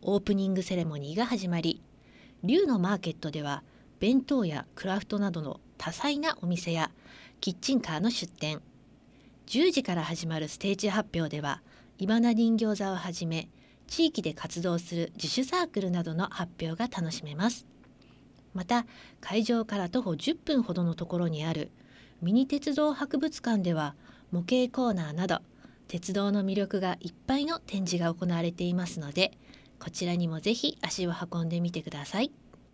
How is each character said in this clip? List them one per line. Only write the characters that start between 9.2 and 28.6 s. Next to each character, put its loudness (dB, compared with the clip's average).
十 4
時 4
か 0
ら 2
始 -4
ま -2
る -4
ス -12
テ 2
ー 2
ジ 0
発 0
表 0
で -4
は、 -4
今 2
名 6
人 4
餃 0
子 -2
を -2
は -6
じ -6
め、 -2
地 2
域 0
で -2
活 -8
動 2
す -6
る -2
自 -6
主 0
サ 2
ー 0
ク -2
ル 0
な 2
ど -4
の 0
発 -6
表 -2
が -2
楽 -4
し -8
め -10
ま 2
す。 -8
ま -6
た、 0
会 0
場 2
か -4
ら -2
徒 0
歩 0
十 0
分 2
ほ -2
ど 2
の 2
と -6
こ -2
ろ 2
に -2
あ 0
る -4
ミ 2
ニ 6
鉄 0
道 4
博 -2
物 -2
館 2
で 2
は、 -2
模 -2
型 2
コ 2
ー 2
ナ -2
ー -8
な -2
ど 2
鉄 -6
道 2
の 2
魅 0
力 0
が -2
い -8
っ -20
ぱ 2
い 2
の -2
展 -4
示 0
が 2
行 -4
わ 2
れ 0
て -4